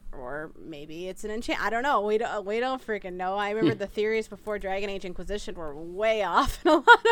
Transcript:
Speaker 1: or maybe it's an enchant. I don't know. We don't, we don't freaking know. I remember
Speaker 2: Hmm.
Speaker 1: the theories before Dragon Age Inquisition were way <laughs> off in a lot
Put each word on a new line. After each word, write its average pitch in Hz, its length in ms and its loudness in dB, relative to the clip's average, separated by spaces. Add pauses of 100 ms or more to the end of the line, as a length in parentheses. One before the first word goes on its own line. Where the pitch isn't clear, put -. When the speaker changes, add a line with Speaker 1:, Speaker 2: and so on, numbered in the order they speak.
(120)
Speaker 1:
or 143 440 -8
maybe 156 520 -12
it's 185 160 -10
an 208 80 -6
enchant. 247 280 -4
I 196 80 0
don't 226 140 0
know. 269 180 2
We 214 160 2
don't, 190 300 -4
we 220 140 -2
don't 262 240 -2
freaking 190 300 -6
know. 185 220 -2
I 202 140 -2
remember 214 240 2
Speaker 2:
Hmm. 196 60 -8
Speaker 1:
the 196 80 -4
theories 220 400 -2
before 208 300 -8
Dragon 196 300 -4
Age 196 160 -6
Inquisition 185 520 -8
were 156 180 -8
way 196 480 0
<laughs> 185 120 0
off 277 300 2
in 349 60 6
a 311 60 8
lot 440 360 8